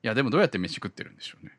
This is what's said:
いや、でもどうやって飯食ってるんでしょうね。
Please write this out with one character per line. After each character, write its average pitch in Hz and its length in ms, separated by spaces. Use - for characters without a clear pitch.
い - 40
や、 110 80
で 135 80
も 127 80
ど 147 80
う - 20
や 190 60
っ - 40
て - 60
飯 90 200
食 - 120
っ - 20
て - 140
る - 80
ん - 40
で - 60
し - 120
ょ - 80
う - 20
ね。 - 140